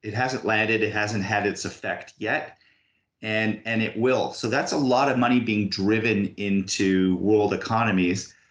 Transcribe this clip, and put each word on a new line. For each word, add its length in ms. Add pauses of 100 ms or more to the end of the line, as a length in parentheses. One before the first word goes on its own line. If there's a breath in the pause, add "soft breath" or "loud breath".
it 100
hasn't 320
landed, 380
it 80
hasn't 320
had 240
its 160
effect 540
yet, 400 (640 soft breath)
and, 440
and 160
it 160
will. 360
So 160
that's 240
a 40
lot 320
of 80
money 220
being 300
driven 640
into 840
world 360
economies. 800 (180 soft breath)